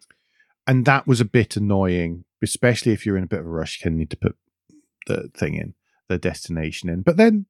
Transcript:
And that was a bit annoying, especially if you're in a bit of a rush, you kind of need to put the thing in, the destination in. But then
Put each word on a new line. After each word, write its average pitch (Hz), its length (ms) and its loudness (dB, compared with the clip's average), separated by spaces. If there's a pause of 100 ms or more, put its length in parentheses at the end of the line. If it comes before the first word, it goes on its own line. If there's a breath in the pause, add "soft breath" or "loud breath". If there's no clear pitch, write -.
(680)
And 131 200 4
that 135 200 4
was 123 140 4
a 117 60 2
bit 110 300 2
annoying, 90 680 0 (180)
especially 117 500 0
if - 140 -2
you're 98 120 0
in 92 60 0
a 82 40 -6
bit 92 120 -4
of 82 60 -12
a 82 40 -10
rush, 80 280 -6
you - 60 -10
kind 80 100 0
of 80 40 -2
need 78 120 -4
to - 60 -6
put - 200 -2 (720)
the - 280 -4
thing 78 200 -4
in, 78 200 -8 (340)
the 90 100 -2
destination 82 720 -6
in. 87 140 -4
But 170 160 2
then 220 320 4